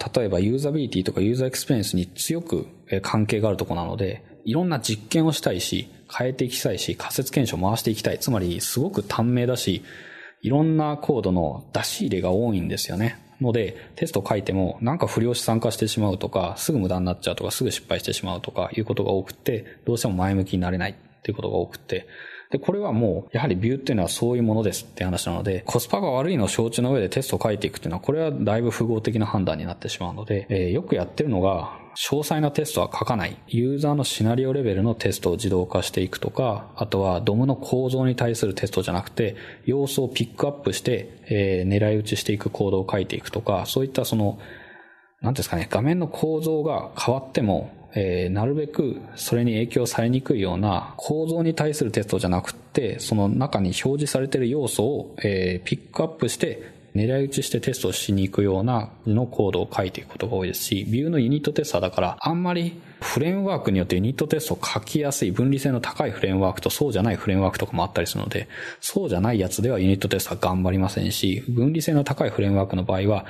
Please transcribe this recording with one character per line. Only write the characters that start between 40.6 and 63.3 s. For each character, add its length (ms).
し 80
て、 480
え 380
ー、 20
狙 240
い 40
撃 80
ち 120
し 80
て 80
い 60
く 120
コ 180
ー 20
ド 100
を 100
書 80
い 80
て 100
い 40
く 100
と 100
か、 260
そ 160
う 20
い 40
っ 20
た 140
そ 120
の、 220
な 120
ん 20
て 80
い 0
う 0
ん 0
で 0
す 80
か 60
ね、 120
画 140
面 160
の 100
構 320
造 220
が 360
変 160
わ 60
っ 120
て 100
も、 280
え 360
ー、 20
な 140
る 80
べ 120
く 340
そ 200
れ 80
に 100
影 120
響 200
さ 160
れ 80
に 120
く 140
い 40
よ 140
う 40
な 380
構 300
造 160
に 120
対 200
す 100
る 60
テ 140
ス 20
ト 120
じ 80
ゃ 40
な 100
く 140
て、 460
そ 140
の 140
中 300
に 120
表 100
示 260
さ 140
れ 80
て 100
い 40
る 60
要 200
素 160
を、 380
え 400
ー、 60
ピ 80
ッ 160
ク 100
ア 40
ッ 40
プ 180
し 80
て、 440
狙 260
い 40
撃 40
ち 160
し 60
て 100
テ 120
ス 100
ト 60
を 40
し 200
に 120
行 80
く 100
よ 180
う 40
な 260
の 200
コ 220
ー 40
ド 100
を 100
書 120
い 80
て 80
い 40
く 40
こ 100
と 100
が 60
多 100
い 40
で 60
す 100
し、 240
ビ 140
ュ 40
ー 20
の 100
ユ 100
ニ 100
ッ 20
ト 120
テ 120
ス 60
ト 60
は 40
だ 100
か 100
ら、 200
あ 120
ん 100
ま 100
り 280
フ 200
レ 120